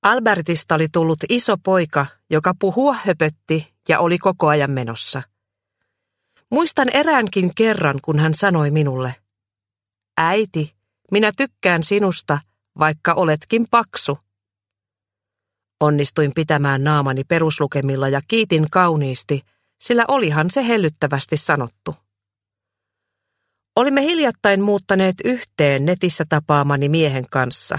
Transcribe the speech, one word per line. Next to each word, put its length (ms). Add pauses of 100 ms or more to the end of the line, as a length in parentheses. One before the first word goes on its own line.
Albertista 720
oli 180
tullut 260 (100)
iso 360
poika, 420 (240)
joka 280
puhua 460
höpötti 680 (140)
ja 120
oli 180
koko 300
ajan 220
menossa. 520 (1300)
Muistan 420
eräänkin 640
kerran, 480
kun 160
hän 160
sanoi 360
minulle, 440 (1000)
"Äiti, 600 (360)
minä 240
tykkään 460
sinusta, 580 (380)
vaikka 360
oletkin 560
paksu." 480 (1600)
Onnistuin 540
pitämään 500
naamani 400
peruslukemilla 840
ja 200
kiitin 420
kauniisti, 720 (380)
sillä 280
olihan 420
se 160
hellyttävästi 680
sanottu. 580 (1800)
Olimme 260
hiljattain 600
muuttaneet 640
yhteen 600
netissä 440
tapaamani 600
miehen 420
kanssa. 480